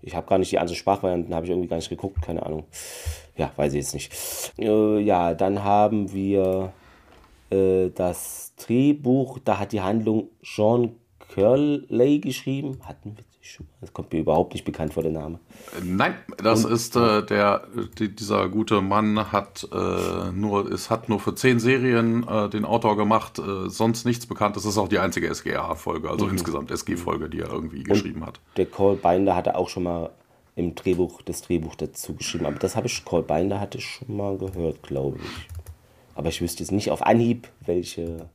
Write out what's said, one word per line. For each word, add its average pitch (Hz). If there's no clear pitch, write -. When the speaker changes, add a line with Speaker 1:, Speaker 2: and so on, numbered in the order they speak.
Speaker 1:
ich -
hab 82
gar 98
nicht 92
die -
anderen 85
Sprachvarianten, 90
hab 82
ich 87
irgendwie 87
gar 82
nicht 82
geguckt, 87
keine 82
Ahnung. 78
Ja, 71
weiß 73
ich 73
jetzt 69
nicht. -
Äh, 107
ja, 90
dann 98
haben 104
wir, 95
äh, 92
das -
Drehbuch, 131
da 101
hat 101
die 104
Handlung 110
Sean 117
Curley 143
geschrieben. 135
Hatten 107
wir -
das -
schon -
mal? -
Das -
kommt -
mir 82
überhaupt 80
nicht 82
bekannt 78
vor, 80
der 80
Name. 78
Speaker 2:
Äh, 87
nein, 104
das 110
Speaker 1:
Und 117
Speaker 2:
ist, 120
äh, 107
der, 101
die, 104
dieser 101
gute 107
Mann 104
hat, -
äh, 90
nur, 101
es 95
hat 113
nur 104
für 101
zehn 123
Serien, 120
äh, 104
den 104
Autor 107
gemacht, 107
äh, 95
sonst 113
nichts 120
bekannt. 104
Das 98
ist 101
auch 95
die 95
einzige 85
S 78
G -
A-Folge, 82
also -
Speaker 1:
Mhm. 95
Speaker 2:
insgesamt 82
S-G-Folge, 85
die 80
er 80
irgendwie 78
Speaker 1:
Und 67
Speaker 2:
geschrieben 98
hat. -
Speaker 1:
der 92
Cole 98
Binder 90
hatte -
auch 90
schon 92
mal 85
im 87
Drehbuch, 90
das -
Drehbuch 80
dazu -
geschrieben. -
Aber 71
das -
habe 110
ich, -
Cole 82
Binder 98
hatte -
ich -
schon -
mal 101
gehört, 95
glaube 69
ich. -
Aber 73
ich 82
wüsste 85
jetzt -
nicht 104
auf -
Anhieb, 117
welche. 82